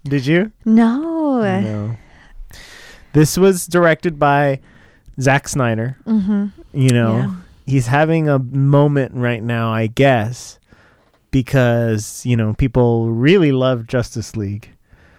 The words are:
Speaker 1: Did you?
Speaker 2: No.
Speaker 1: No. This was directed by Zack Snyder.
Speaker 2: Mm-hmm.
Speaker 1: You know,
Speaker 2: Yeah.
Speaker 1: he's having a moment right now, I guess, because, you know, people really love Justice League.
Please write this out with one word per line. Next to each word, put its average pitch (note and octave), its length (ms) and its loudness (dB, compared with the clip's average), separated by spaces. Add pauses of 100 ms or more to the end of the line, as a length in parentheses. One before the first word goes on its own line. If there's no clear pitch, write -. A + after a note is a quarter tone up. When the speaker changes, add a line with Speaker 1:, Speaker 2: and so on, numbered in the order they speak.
Speaker 1:
Did C#3 240 -2
you? F3 240 0 (140)
Speaker 2:
No. C4 760 2 (200)
Speaker 1:
No. G#2+ 360 -6 (1160)
This D3+ 260 2
was F#3+ 300 2
directed E3 500 0
by C#3+ 400 2 (600)
Zack C3+ 260 2
Snyder. A#2+ 580 -2
Speaker 2:
Mm-hmm. G#3 420 0 (260)
Speaker 1:
You C3 180 2
know, A2+ 260 2
Speaker 2:
Yeah. A#2+ 180 -2 (300)
Speaker 1:
he's C3 220 0
having D#3 420 2
a C3+ 120 2
moment C#3 720 2
right A#2+ 280 -4
now, A#2 300 -2
I A2 140 -2
guess, A#2+ 720 -2 (720)
because, A#2+ 960 -2
you B2 100 0
know, G#2+ 160 0
people A#2 580 0
really D3 420 2
love B2+ 340 -2
Justice A#2 500 -6
League. G2+ 320 -8 (500)